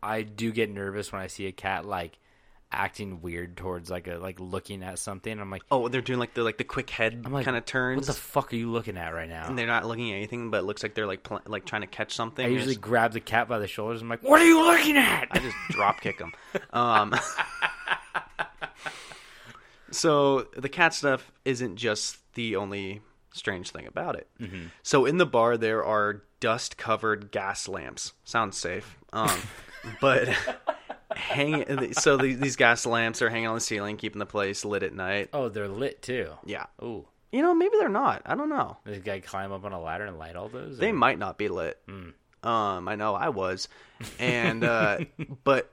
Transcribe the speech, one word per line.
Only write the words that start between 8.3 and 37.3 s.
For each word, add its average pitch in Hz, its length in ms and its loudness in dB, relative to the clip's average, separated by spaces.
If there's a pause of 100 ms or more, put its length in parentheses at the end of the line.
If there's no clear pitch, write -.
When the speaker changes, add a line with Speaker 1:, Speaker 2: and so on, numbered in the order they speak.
Speaker 1:
are - 20 -4
you 117 160 -2
looking 110 260 -2
at 82 160 -6
right 82 140 -6
now?" 82 220 -8
Speaker 2:
And 123 100 -4
they're 117 80 -2
not 117 180 2
looking 113 260 -4
at 98 40 -4
anything, 113 360 -6
but 107 80 2
it 92 40 0
looks 104 200 -4
like 104 100 -6
they're, 107 140 -2
like, 95 160 -6
pl-, - 240 -8
like, 104 180 -6
trying 107 160 -4
to 92 60 -10
catch - 280 -6
something. 117 300 -4
Speaker 1:
I - 20 2
Speaker 2:
And 123 80 4
Speaker 1:
usually 127 200 0
Speaker 2:
it's 101 60 -12
Speaker 1:
grab 117 300 4
the 113 80 -4
cat 117 300 0
by 117 100 0
the 101 80 -2
shoulders. 113 340 -6
I'm 117 60 -10
like, 117 160 -6
"What 285 160 10
are 339 60 10
you 330 180 10
looking 330 320 6
at?" 196 360 4
Speaker 2:
I 185 80 2
just 123 160 -4 (160)
drop 101 280 2
kick 98 220 -6
'em. 85 100 -10 (220)
Speaker 1:
<laughs> - 80 -2 (100)
Speaker 2:
Um, 113 480 4
<laughs> - 60 -4 (2750)
so 143 640 4
the 139 140 -4
cat 165 240 4
stuff 135 380 0 (120)
isn't 120 320 -2
just 107 420 -2 (180)
the 113 200 -2
only 101 460 -4 (320)
strange 92 380 -4
thing - 160 -14
about 160 280 -4
it. - 120 -12 (120)
Speaker 1:
Mm-hmm. 92 260 -10 (180)
Speaker 2:
So 135 220 6
in 151 120 4
the 180 80 8
bar, 120 320 4
there 110 260 2
are 104 400 2 (160)
dust-covered 110 920 0
gas 98 360 -4
lamps. 82 460 -8 (100)
Sounds 110 340 -2
safe. 92 400 -6 (160)
Um, 110 160 2 (360)
Speaker 1:
<laughs> - 360 -10
Speaker 2:
but 135 280 6 (840)
hang-, 143 760 -2
so 143 240 6
the, 131 180 4
these 131 200 -2
gas 120 300 6
lamps 117 360 0
are 117 80 4
hanging 113 180 -2
on 113 80 0
the 113 60 -4
ceiling, 104 360 -4
keeping 104 220 -6
the 101 60 -4
place 101 400 -2
lit 101 180 0
at 90 100 -4
night. 95 400 -2
Speaker 1:
Oh, 131 160 -2
they're 101 180 -6
lit 123 340 -6
too. 120 280 -4 (160)
Speaker 2:
Yeah. 95 200 -8 (160)
Speaker 1:
Ooh. 107 260 -10 (240)